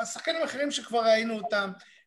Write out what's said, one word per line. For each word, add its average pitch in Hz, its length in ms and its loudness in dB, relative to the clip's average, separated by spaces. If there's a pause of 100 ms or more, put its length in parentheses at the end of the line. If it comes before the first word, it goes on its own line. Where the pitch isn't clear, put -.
השחקנים 330 400 -2
האחרים 285 300 -2
שכבר 233 320 -2
ראינו 220 340 4
אותם, 202 340 -2 (360)